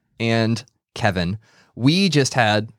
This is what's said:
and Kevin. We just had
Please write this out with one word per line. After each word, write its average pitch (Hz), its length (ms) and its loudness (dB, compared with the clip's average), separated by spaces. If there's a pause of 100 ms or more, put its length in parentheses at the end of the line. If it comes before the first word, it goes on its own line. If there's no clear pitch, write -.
(180)
and 113 440 -2 (300)
Kevin. 92 440 -2 (380)
We 160 320 2
just 143 260 0
had 107 460 0